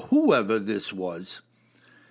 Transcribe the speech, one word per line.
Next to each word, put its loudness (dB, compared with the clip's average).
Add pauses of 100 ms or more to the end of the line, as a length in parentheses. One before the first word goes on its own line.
whoever 4
this -4
was, -8 (680)